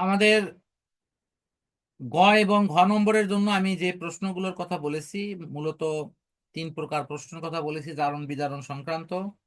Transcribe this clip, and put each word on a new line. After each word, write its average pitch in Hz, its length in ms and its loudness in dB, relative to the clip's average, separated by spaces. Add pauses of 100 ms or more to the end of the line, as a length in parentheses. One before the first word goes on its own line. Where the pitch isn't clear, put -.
আমাদের 214 340 4 (1800)
গ - 20 2 (280)
এবং 208 140 4 (140)
ঘ - 20 -4 (160)
নম্বরের 214 400 4
জন্য 202 160 2 (120)
আমি 190 120 2 (100)
যে 180 80 2 (120)
প্রশ্নগুলোর 185 600 -6
কথা 175 240 -4
বলেছি, 151 340 -6 (360)
মূলত 156 260 -6 (760)
তিন 160 120 -6 (100)
প্রকার 151 320 -4
প্রশ্নের 147 360 -12
কথা 165 220 -6
বলেছি, 151 220 -8 (100)
জারণ 147 220 -2 (100)
বিজারণ 139 380 -6
সংক্রান্ত। 160 420 -8 (360)